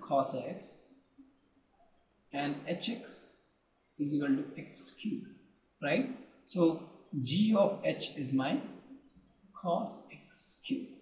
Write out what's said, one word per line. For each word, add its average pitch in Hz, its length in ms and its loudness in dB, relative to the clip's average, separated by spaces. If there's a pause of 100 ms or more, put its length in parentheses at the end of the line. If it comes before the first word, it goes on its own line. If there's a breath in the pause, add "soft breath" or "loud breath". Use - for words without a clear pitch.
cos - 340 0
x - 440 -8 (1500)
and 143 240 -2 (100)
h 175 240 -2
x - 440 -4 (680)
is 147 140 -2
equal 143 200 4
to 131 100 2 (140)
x - 420 -10
cube, - 220 -2 (580)
right? 175 300 2 (380)
So 165 340 4 (400)
g 214 340 4
of - 280 6
h - 320 -2
is 131 160 -4
my 135 300 2 (1000)
cos - 380 0 (100)
x - 460 -16 (100)
cube. - 220 -4 (140)